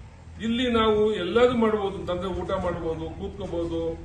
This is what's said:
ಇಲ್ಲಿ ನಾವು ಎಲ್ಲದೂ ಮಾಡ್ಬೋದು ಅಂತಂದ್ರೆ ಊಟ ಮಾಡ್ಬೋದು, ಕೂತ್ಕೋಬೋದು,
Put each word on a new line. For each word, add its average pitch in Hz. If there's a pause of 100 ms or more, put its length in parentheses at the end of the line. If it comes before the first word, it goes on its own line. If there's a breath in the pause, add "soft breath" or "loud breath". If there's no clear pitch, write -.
(440)
ಇಲ್ಲಿ 233
ನಾವು 220
ಎಲ್ಲದೂ 208
ಮಾಡ್ಬೋದು 214
ಅಂತಂದ್ರೆ 180 (120)
ಊಟ 175 (140)
ಮಾಡ್ಬೋದು, 160 (140)
ಕೂತ್ಕೋಬೋದು, 170 (240)